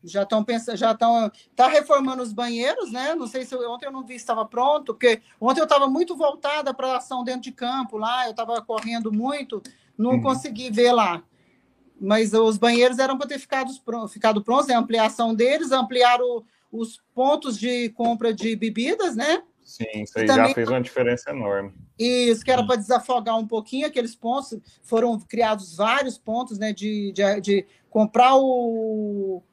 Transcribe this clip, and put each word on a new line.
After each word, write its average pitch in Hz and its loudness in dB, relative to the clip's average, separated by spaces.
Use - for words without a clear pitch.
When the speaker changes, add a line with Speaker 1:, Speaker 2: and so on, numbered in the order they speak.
Speaker 1:
Já 196 -4
tão 214 0
pensa-, 233 -4
já 220 2
tão, 233 2
tá 254 6
reformando 269 2
os 233 -8
banheiros, 240 -4
né? 269 -4
Não 269 -6
sei 254 -8
se - -16
eu... 247 -6
ontem 240 -10
eu 269 -10
não 262 -12
vi 247 -14
se 220 -18
tava 233 -2
pronto, 277 0
porque 226 4
ontem 254 2
eu 311 2
tava 277 4
muito 339 0
voltada 285 -2
pra 262 -4
ação 247 -6
dentro 254 -6
de 262 -14
campo 247 -6
lá, 240 -2
eu 220 -10
tava 226 -4
correndo 226 -6
muito, 240 -4
não 233 2
Speaker 2:
Uhum. 240 2
Speaker 1:
consegui 254 -4
ver 240 4
lá. 185 2
Mas 208 0
os 220 4
banheiros 240 4
eram 269 2
pra 277 -6
ter 277 -8
ficado 269 -4
pron-, 226 -8
ficado 214 0
prontos, 269 2
né? 254 2
A 233 6
ampliação 226 0
deles, 262 2
ampliar 247 4
o, 240 -2
os 226 -8
pontos 269 0
de 240 -2
compra 233 -2
de 220 -4
bebidas, 254 -2
né? 294 0
Speaker 2:
Sim, - -10
isso - -10
Speaker 1:
E - 0
Speaker 2:
aí 110 2
já - 6
Speaker 1:
também 131 6
Speaker 2:
fez 117 0
uma 127 0
diferença 123 -2
enorme. 101 -4
Speaker 1:
Isso, 240 2
que - -2
era 254 2
Speaker 3:
Sim. 220 0
Speaker 1:
pra 247 2
desafogar 233 0
um 220 -4
pouquinho 233 -4
aqueles 240 -6
pontos, 247 -6
foram 226 0
criados 208 -2
vários 233 0
pontos, 226 -6
né, 214 -4
de, 208 -6
de, 202 0
de 196 0
comprar 233 4
o 220 0